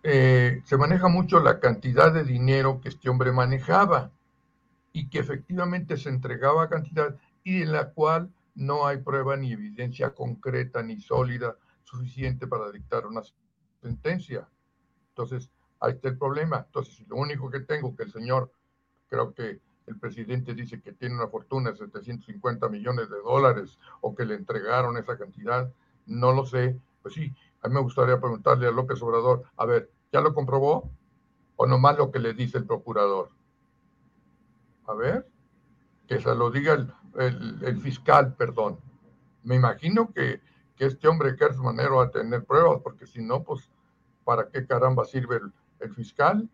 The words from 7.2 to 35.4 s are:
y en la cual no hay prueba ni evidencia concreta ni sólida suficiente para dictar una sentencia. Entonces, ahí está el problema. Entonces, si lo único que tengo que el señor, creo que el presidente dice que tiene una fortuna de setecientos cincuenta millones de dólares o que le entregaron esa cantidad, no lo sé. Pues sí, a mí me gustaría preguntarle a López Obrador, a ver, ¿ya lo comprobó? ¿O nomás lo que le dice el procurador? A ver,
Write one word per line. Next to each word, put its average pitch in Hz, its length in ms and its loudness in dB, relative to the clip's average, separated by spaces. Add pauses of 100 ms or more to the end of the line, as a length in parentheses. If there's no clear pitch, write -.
y 185 180 -2
en 156 100 -2
la 151 180 0
cual 165 400 0 (260)
no 143 300 -2
hay 139 120 0
prueba 135 400 -2
ni 131 160 -4
evidencia 120 600 -6
concreta 123 680 -6
ni 113 160 -10
sólida 123 560 -2 (280)
suficiente 127 640 -8
para 107 240 -6
dictar 113 340 -8
una 110 160 -8 (600)
sentencia. 127 680 -6 (600)
Entonces, 127 400 -8 (300)
ahí - 140 -2
está 131 160 -6
el 127 80 -6
problema. 143 480 -4
Entonces, - 300 -10
si - 100 -20
lo - 100 -12
único 135 340 -6
que 135 120 -8
tengo 135 340 -6
que - 80 -10
el 101 80 -12
señor, 123 400 -4 (560)
creo 120 260 -4
que 107 280 -10 (240)
el 110 140 -16
presidente 117 540 -8
dice 117 280 -12
que 101 100 -20
tiene 120 240 -10
una 117 140 -4
fortuna 120 420 -6
de 104 60 -12
setecientos 107 480 -14
cincuenta 110 420 -6
millones 107 420 -6
de 101 100 -10
dólares 117 580 2 (240)
o 104 140 -6
que 120 100 -6
le 107 100 -6
entregaron 117 600 -2
esa 117 200 -8
cantidad, 117 540 -6 (340)
no 120 280 2
lo 135 120 2
sé. 127 320 -2 (240)
Pues - 120 -14
sí, 156 200 -8 (280)
a - 80 -6
mí 127 60 0
me 139 60 2
gustaría 127 380 2
preguntarle 123 480 2
a 117 40 4
López 127 300 -4
Obrador, 120 420 2 (120)
a - 100 -2
ver, 117 240 0 (220)
¿ya 143 80 2
lo 151 140 2
comprobó? 139 560 0 (680)
¿O 120 100 2
nomás 131 320 6
lo 139 140 2
que 135 80 -2
le 117 140 -2
dice 120 240 -4
el 107 80 -4
procurador? 101 640 0 (1600)
A 110 60 -8
ver, 143 320 -4 (800)